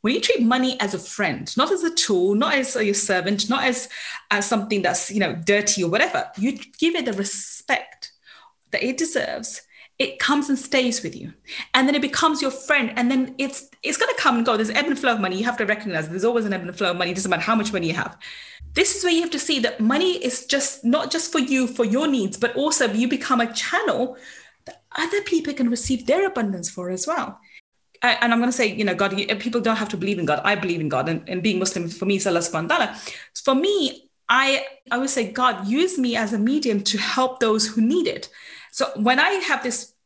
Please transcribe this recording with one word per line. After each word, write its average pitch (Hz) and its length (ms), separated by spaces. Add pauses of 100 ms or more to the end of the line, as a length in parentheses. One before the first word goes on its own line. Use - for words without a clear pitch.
when 233 120
you - 60
treat - 220
money 254 380
as 202 120
a 185 60
friend, - 580
not 311 160
as 359 100
a 339 120
tool, 196 400
not 294 200
as 262 220
your 208 180
servant, 196 540
not 254 160
as, 247 240 (420)
as 202 160
something 208 360
that's, - 280
you 202 80
know, 175 160
dirty 202 480
or 165 80
whatever, 240 460
you 233 220 (200)
give 339 160
it 285 120
the 220 60
respect - 1000 (600)
that - 100
it 254 160
deserves. - 640 (360)
It - 200
comes 285 320
and 269 80
stays 254 440
with - 140
you. - 160 (400)
And 262 160
then 294 60
it 285 80
becomes 294 400
your 269 80
friend. 262 460
And 240 140
then 262 280
it's, 269 320 (120)
it's - 140
gonna 508 220
come 254 180
and 226 80
go. 233 120
There's 214 120
ebb 269 160
and 302 140
flow 247 160
of 208 60
money. 185 180
You 220 60
have 240 120
to 220 80
recognize 190 460
there's 180 120
always 233 220
an 202 80
ebb 180 80
and 175 160
flow 190 140
of 175 80
money. 180 140
It - 20
doesn't 185 160
matter 170 120
how 226 140
much 214 160
money 170 160
you 165 60
have. - 240 (560)
This 392 200
is - 80
where 349 120
you 330 80
have 339 80
to 302 80
see 285 220
that 226 200
money 311 420
is - 220
just - 400
not 269 260
just 330 220
for 330 60
you, 262 280
for 247 200
your 254 200
needs, 220 300
but 240 180
also 269 380
you 240 160
become 262 320
a 233 140
channel 277 640 (480)
that - 160 (160)
other 349 240
people 320 320
can 240 160
receive 240 360
their 349 200
abundance 202 420
for 180 220
as 185 160
well. 277 340 (640)
I, 240 180
and 240 100
I'm 233 100
gonna 247 120
say, 240 140
you 214 180
know, 180 100
God, 196 240
you, 214 180
people 233 260
don't 220 140
have 214 120
to 202 80
believe 175 220
in 165 80
God. 151 180
I 202 100
believe 170 280
in 151 80
God, 139 180
and, 160 180
and 185 160
being 190 160
Muslim 180 300
for - 160
me 196 120
is 190 100
Allah 170 140
subhanahu 170 280
wa 330 80
ta'ala. 233 240 (420)
For 269 120
me, 339 560 (180)
I, 269 380 (240)
I 254 80
would 269 100
say, 226 240
"God, 220 340
use 330 320
me 240 160
as 220 200
a 208 40
medium 226 440
to 208 160
help 254 420
those 220 260
who - 140
need 294 260
it." - 220 (420)
So - 260
when 240 220
I 339 120
have 349 320
this - 320 (120)